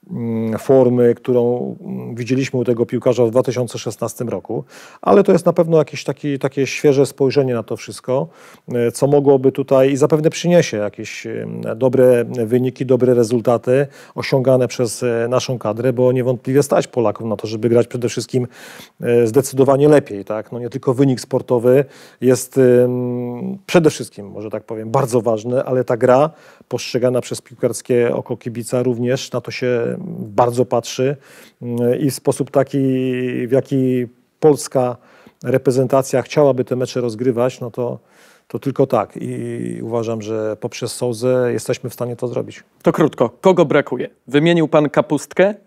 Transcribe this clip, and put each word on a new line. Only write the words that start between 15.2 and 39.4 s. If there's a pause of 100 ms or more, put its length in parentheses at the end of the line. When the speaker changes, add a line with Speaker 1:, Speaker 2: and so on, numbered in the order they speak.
Speaker 1:
naszą
kadrę,
bo
niewątpliwie
stać
Polaków
na
to,
żeby
grać
przede
wszystkim, (540)
e,
zdecydowanie
lepiej,
tak?
No
nie
tylko
wynik
sportowy (360)
jest,
em,
przede
wszystkim,
może
tak
powiem,
bardzo
ważny,
ale
ta
gra (380)
postrzegana
przez
piłkarskie
oko
kibica
również,
na
to
się (220)
bardzo
patrzy, (460)
mm,
i
w
sposób
taki, (680)
w
jaki (340)
polska (480)
reprezentacja
chciałaby
te
mecze
rozgrywać,
no
to, (500)
to
tylko
tak.
I